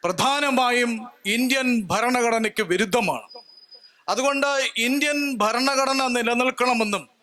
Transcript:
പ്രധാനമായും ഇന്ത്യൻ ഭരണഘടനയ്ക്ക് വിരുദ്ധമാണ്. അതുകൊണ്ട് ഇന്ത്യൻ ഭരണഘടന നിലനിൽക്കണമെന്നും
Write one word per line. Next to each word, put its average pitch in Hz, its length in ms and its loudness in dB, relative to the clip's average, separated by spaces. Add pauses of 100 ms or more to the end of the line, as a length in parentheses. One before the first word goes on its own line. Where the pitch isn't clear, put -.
പ്രധാനമായും 247 880 0 (440)
ഇന്ത്യൻ 254 340 0 (220)
ഭരണഘടനയ്ക്ക് 226 800 0
വിരുദ്ധമാണ്. 185 580 0 (760)
അതുകൊണ്ട് 277 420 0 (380)
ഇന്ത്യൻ 294 340 0 (220)
ഭരണഘടന 262 580 0 (160)
നിലനിൽക്കണമെന്നും 240 880 0 (180)